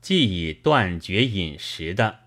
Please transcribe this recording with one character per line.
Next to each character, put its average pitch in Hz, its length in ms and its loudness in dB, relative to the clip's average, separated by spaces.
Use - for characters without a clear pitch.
继 170 280 2
以 82 240 -4
断 101 460 2
绝 101 260 0
饮 87 320 -4
食 - 360 -8
的。 110 340 0